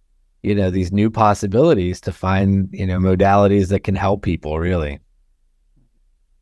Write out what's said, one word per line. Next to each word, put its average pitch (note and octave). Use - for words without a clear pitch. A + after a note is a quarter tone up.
you G#2
know, G2
these F2+
new G#2
possibilities G#2
to -
find, F#2+
you F#2+
know, F#2
modalities G2
that G2
can G2
help G2
people, D#2+
really. D#2+